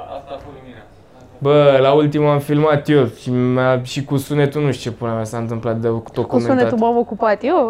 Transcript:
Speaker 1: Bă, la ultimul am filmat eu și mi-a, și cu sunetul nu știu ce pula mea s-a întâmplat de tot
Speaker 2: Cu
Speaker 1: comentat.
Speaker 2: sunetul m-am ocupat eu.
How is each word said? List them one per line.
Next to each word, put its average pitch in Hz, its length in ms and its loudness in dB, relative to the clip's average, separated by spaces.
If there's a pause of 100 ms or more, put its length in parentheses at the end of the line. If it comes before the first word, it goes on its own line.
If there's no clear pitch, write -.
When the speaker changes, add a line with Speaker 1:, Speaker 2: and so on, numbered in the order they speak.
(1400)
Speaker 1:
Bă, 143 420 4
la 135 120 4
ultimul 151 360 2
am 147 100 2
filmat 147 500 0
eu 143 180 4 (140)
și 127 100 -8
mi-a, 127 520 0
și 131 220 -8
cu 139 120 -4
sunetul 143 460 -2
nu 143 100 0
știu - 180 -8
ce 107 60 -10
pula 117 160 -6
mea 113 120 -4
s-a 113 140 -8
întâmplat 113 380 -4
de 113 120 -2
tot 113 260 -4
Speaker 2:
Cu 123 80 -2
Speaker 1:
comentat. 247 340 0
Speaker 2:
sunetul 233 220 0
m-am 233 180 0
ocupat 220 480 -2
eu. 285 260 0